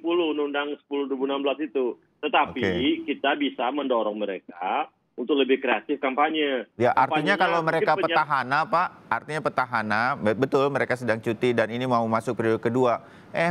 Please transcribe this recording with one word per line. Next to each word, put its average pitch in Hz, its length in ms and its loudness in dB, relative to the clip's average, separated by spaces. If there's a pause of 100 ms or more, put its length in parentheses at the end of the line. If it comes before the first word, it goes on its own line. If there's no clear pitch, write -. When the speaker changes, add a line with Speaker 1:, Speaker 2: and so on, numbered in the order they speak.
Speaker 1:
puluh 165 320 0
Undang-Undang 143 400 -4
sepuluh 143 320 -4
dua 135 80 -4
ribu 131 80 -4
enam 139 160 -2
belas 135 160 0
itu. 135 400 -2 (240)
Tetapi 151 400 0
Speaker 2:
Oke. 127 480 0
Speaker 1:
kita 139 320 -2
bisa 131 320 -2
mendorong 127 400 0
mereka 98 800 -6 (240)
untuk 139 240 0
lebih 131 160 4
kreatif 127 480 -2
kampanye. 143 720 0
Speaker 2:
Ya, 120 160 2
artinya 156 400 2
Speaker 1:
Kampanyenya 202 80 0
Speaker 2:
kalau 170 240 2
mereka 160 320 2
Speaker 1:
mungkin 196 80 0
punya 165 160 0
Speaker 2:
petahana, 139 380 0 (100)
Pak, 180 200 0 (200)
artinya 143 320 -4
petahana, 110 600 0 (160)
be-, 107 200 0
betul 135 320 2
mereka 123 320 0
sedang 113 160 0
cuti 120 400 0
dan 110 160 2
ini 123 160 -4
mau 120 160 2
masuk 113 320 0
periode 113 240 2
kedua, 117 400 2 (320)
eh, 165 180 0